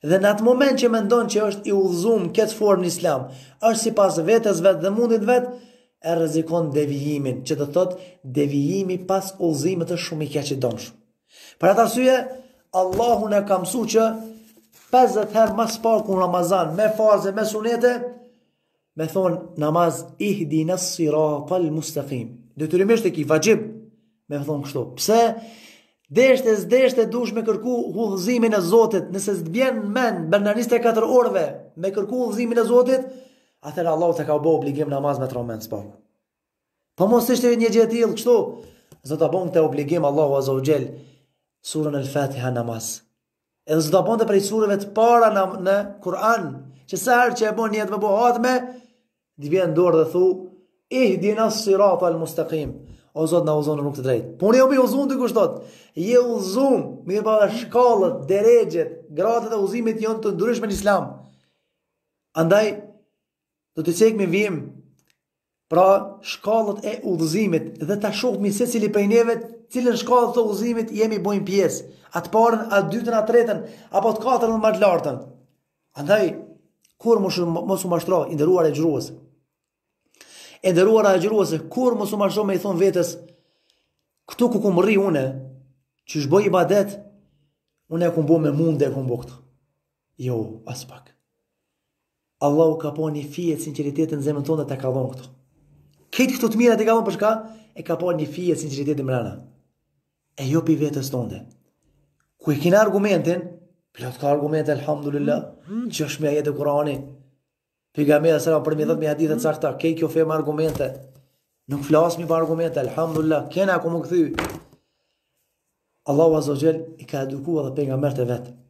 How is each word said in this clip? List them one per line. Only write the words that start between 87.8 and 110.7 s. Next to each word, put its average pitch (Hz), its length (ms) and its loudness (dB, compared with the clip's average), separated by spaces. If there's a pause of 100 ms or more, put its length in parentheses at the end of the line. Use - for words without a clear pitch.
une 170 160 -2
e 170 60 0
kum 165 140 0
bo 165 140 4
me 151 120 0
mund 156 280 0
dhe 143 80 2
e - 60 -4
kum 131 140 -6
bo 123 100 -2
këtë." - 180 -12 (840)
Jo, 113 480 -6
as - 200 -12
pak. - 280 -20 (1300)
Allahu 156 380 4
ka 151 140 -6
pa 147 100 -6
një 147 220 -6 (100)
fije 170 240 -4
të - 80 -10
sinqeritetin 147 540 -4
në 135 60 -4
zemrën 147 200 -2
tonë 156 180 -2
dhe 131 60 -8
ta 135 80 -6
ka 131 140 -4
dhënë 131 220 -4
këto. - 140 -18 (840)
Këtë 254 220 2
këto 233 160 0
të 220 80 -2
mira 233 180 6
ti 220 80 0
ka 226 100 4
dhënë 214 120 0
për 180 100 -4
shka? 208 140 2 (440)
E 165 120 -16
ka 170 100 -2
pa 175 160 -2
një 151 140 -2
fije 175 280 -2
të - 80 -8
sinqeritetin 139 440 -4
mrena. 117 260 -4 (1040)
E 135 120 -6
jo 160 120 0
pi 165 140 2
vetes 143 340 -4
tonde. 104 300 -6 (1040)
Ku 156 80 -2
e 139 80 0
kena 175 220 4
argumentin, 185 640 0 (500)
plot 127 240 -12
ka 143 140 -4
argumente, 151 420 -2
elhamdulillah, 147 640 -4 (540)
që 151 140 -4
është - 140 -8
me 151 120 0
ajete 147 240 -2
Kurani. 143 400 -2 (960)
Pejgamberi 151 420 4
sallallahu 143 60 0
alaihi - 20 -6
wasallam 156 240 2
për 156 80 -2
mi 151 140 -2
dhënë 156 100 0
me 156 120 -2
hadithe 151 260 0
të - 80 -4
sakta, 151 340 -2
ke 165 160 0
kjo 160 140 -2
fe 160 160 2
me 156 100 -2
argumente. 151 540 -2 (800)